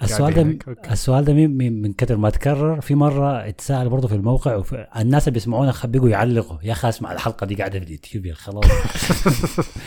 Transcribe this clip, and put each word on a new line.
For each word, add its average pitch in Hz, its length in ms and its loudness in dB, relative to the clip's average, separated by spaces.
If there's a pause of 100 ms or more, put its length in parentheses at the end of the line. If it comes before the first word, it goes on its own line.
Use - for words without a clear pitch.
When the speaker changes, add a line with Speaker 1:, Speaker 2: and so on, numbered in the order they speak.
Speaker 1:
السؤال 143 320 2
ده 165 80 4
Speaker 2:
قاعد 151 40 4
Speaker 1:
م-، 156 40 2
Speaker 2:
هناك، - 180 -8
أوكي. - 240 -8
Speaker 1:
السؤال 131 320 2
ده 147 80 2
من، 151 240 4
من، 117 260 0
من 104 100 -4
كتر 104 240 -2
ما 104 140 2
تكرر، 147 500 0
في 143 140 -2
مرة 139 540 0
اتسأل 127 400 -4
برضه 127 200 0
في 104 60 0
الموقع، 117 420 0
وف-، 95 180 -4
الناس 127 540 0
اللي 131 60 0
بيسمعونا 117 380 0
خبيقوا 127 360 2
يعلقوا: 107 540 0
"يا 107 100 -4
أخي، 120 160 -2
اسمع - 240 -6
الحلقة 104 340 -6
دي 101 80 -4
قاعدة 98 240 -6
في 92 60 -8
اليوتيوب 82 420 -12
يا 82 80 -8
خلاص." 101 300 -4
<laughs> - 100 10 (1120)